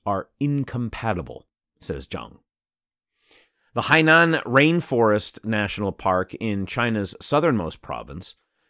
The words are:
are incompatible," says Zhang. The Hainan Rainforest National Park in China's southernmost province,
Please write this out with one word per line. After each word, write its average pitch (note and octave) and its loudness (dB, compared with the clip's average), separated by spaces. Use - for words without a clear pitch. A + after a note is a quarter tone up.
are G2 -4
incompatible," B2 -4
says C#2 -10
Zhang. - -14
The A#2 -2
Hainan D#3+ 6
Rainforest B2 2
National G#2 -4
Park F#2 -2
in G2+ -4
China's A2+ -2
southernmost C#3 0
province, C#2 -12